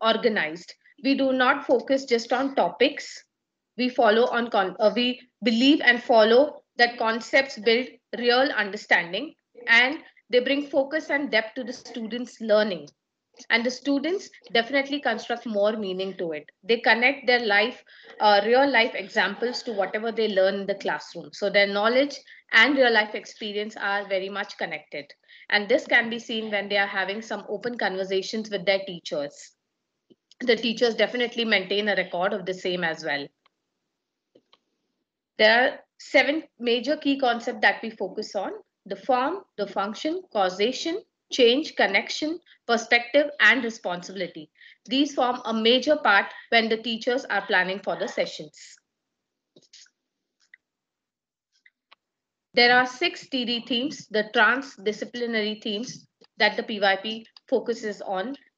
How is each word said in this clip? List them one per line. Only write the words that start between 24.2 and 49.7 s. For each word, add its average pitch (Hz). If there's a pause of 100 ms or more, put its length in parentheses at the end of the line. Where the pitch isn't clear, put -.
much 202
connected. 156 (460)
And 208
this 262
can 233
be 233
seen 220
when 202
they 202
are 196
having 202
some 208
open 226
conversations 190
with 190
their 196
teachers. 165 (880)
The 240
teachers 226
definitely 233
maintain 202
a 196
record 185
of 185
the 185
same 180
as 156
well. 143 (2000)
There 220
are - (180)
seven 294 (160)
major 240
key 277
concepts 233
that 202
we 220
focus 214
on: 214 (340)
the 190
form, 262 (200)
the 202
function, 220 (120)
causation, 214 (300)
change, 254
connection, 269 (280)
perspective, 240 (120)
and 226
responsibility. 180 (380)
These 269
form 247
a 226
major 240
part 214 (240)
when 226
the 220
teachers 226
are 196
planning 185
for 185
the 196
sessions. - (3750)